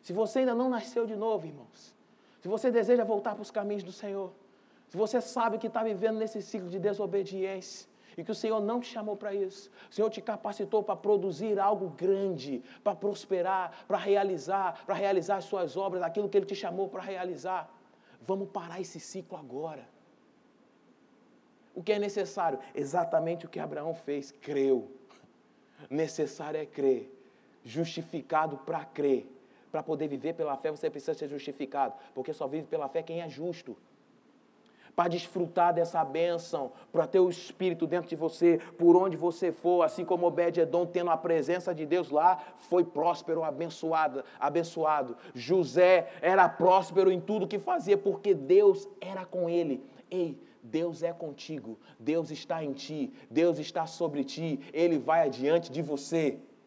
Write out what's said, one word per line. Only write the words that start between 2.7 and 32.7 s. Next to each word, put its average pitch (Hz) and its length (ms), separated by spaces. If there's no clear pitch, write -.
deseja 233 320
voltar 208 300
para 214 80
os 202 100
caminhos 208 320
do 180 80
Senhor, 196 400
se - 80
você 214 240
sabe 226 380
que 226 120
tá 226 140
vivendo 220 340
nesse 214 240
ciclo 185 280
de 185 100
desobediência 190 1080
e 165 60
que 220 80
o 208 40
Senhor 220 260
não 226 180
te 240 80
chamou 208 300
para 202 160
isso, 196 360
o - 20
Senhor 214 160
te 214 120
capacitou 208 600
para 202 140
produzir 196 640
algo 196 300
grande, 170 760
para 202 140
prosperar, 185 920
para 196 120
realizar, 190 880
para 190 100
realizar 190 420
as 175 80
suas 175 300
obras, 185 260
aquilo 196 280
que 202 80
Ele 190 80
te 202 100
chamou 190 320
para 190 140
realizar, 180 680
vamos 196 280
parar 170 300
esse 170 200
ciclo 185 380
agora. 143 480
O 170 80
que 208 100
é 208 60
necessário? 196 600
Exatamente 170 720
o - 40
que 170 100
Abraão 156 340
fez, 143 380
creu. 135 600
Necessário 151 680
é 151 60
crer, 135 480
justificado 156 920
para 156 260
crer. 139 560
Para 156 120
poder 156 240
viver 143 260
pela 151 240
fé, 160 140
você 151 180
precisa 151 240
ser 151 140
justificado, 139 680
porque 135 200
só 147 140
vive 151 200
pela 147 220